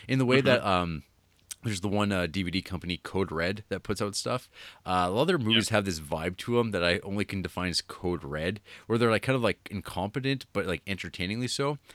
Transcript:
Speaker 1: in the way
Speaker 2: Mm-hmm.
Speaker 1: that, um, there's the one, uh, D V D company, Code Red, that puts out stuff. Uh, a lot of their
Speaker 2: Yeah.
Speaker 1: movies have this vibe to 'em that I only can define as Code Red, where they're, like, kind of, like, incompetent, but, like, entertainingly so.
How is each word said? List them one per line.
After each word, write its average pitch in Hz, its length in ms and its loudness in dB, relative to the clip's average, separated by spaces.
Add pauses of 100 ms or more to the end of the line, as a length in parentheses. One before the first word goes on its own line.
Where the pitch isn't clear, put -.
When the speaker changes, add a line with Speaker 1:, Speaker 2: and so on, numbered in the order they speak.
Speaker 1:
in 131 120 2
the 131 60 4
way 127 120 6
Speaker 2:
Mm-hmm. 139 100 4
Speaker 1:
that, 123 180 6
um, 90 380 2 (600)
there's 101 180 -2
the 101 80 0
one, 101 240 2
uh, 90 140 2
D 85 160 -2
V 87 80 -4
D 92 100 0
company, 87 360 -4
Code 92 360 -2
Red, 90 340 -2
that - 160 -6
puts 104 180 -2
out 101 140 -2
stuff. 120 340 -4 (360)
Uh, 90 220 2
a - 20 0
lot 113 140 2
of 160 40 0
their 180 120 4
Speaker 2:
Yeah. 113 60 0
Speaker 1:
movies 110 240 4
have 107 140 4
this 90 160 -2
vibe 80 380 -4
to 120 200 0
'em 117 140 2
that 90 140 0
I 87 140 4
only 98 260 -2
can 98 160 -4
define 90 280 -4
as 82 120 -2
Code 87 420 -4
Red, 78 380 -4 (260)
where 113 100 2
they're, 117 140 4
like, 104 120 2
kind 131 120 2
of, 127 60 0
like, 101 280 0
incompetent, 127 840 -4
but, 98 140 -2
like, 85 200 -2
entertainingly 98 640 -4
so. 143 280 -2 (180)